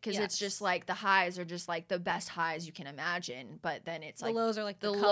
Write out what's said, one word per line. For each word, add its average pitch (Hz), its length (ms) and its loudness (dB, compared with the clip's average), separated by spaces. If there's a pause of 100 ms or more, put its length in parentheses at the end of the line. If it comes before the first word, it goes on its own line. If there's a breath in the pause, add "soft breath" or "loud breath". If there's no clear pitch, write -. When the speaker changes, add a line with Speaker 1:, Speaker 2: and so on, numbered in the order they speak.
Speaker 1:
'cause 208 160 0
it's 202 200 0
just, 196 180 0
Speaker 2:
Yes. - 40 -2
Speaker 1:
like, 180 260 2
the 185 80 0
highs 190 440 4
are 180 60 -4
just, 175 240 -6
like, 170 200 -2
the 180 120 2
best 190 300 0
highs 165 360 0
you 151 60 -14
can 151 140 -12
imagine, 143 760 -6
but 156 220 -2
then 165 180 -6
it's 151 180 -12
Speaker 2:
The - 80 -4
Speaker 1:
like 226 60 0
Speaker 2:
lows 226 240 2
are, 214 60 -2
like, 202 160 -6
Speaker 1:
the 208 120 2
Speaker 2:
the 202 80 2
calm - 120 6